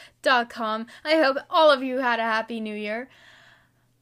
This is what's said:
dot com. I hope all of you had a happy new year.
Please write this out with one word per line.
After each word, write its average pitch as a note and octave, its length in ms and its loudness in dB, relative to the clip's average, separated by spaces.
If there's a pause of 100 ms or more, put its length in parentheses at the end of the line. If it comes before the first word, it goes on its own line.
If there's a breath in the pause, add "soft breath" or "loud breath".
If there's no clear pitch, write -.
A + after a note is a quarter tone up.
(220 loud breath)
dot A#3+ 260 2
com. A3 380 -8 (180 loud breath)
I D#4 120 2
hope C#4 220 2 (120)
all D#4+ 180 6
of C4+ 140 4
you B3+ 160 -4
had A#3+ 220 -2
a - 20 -2
happy A3+ 380 -4
new G#3+ 160 -8
year. G#3+ 320 -8 (920 soft breath)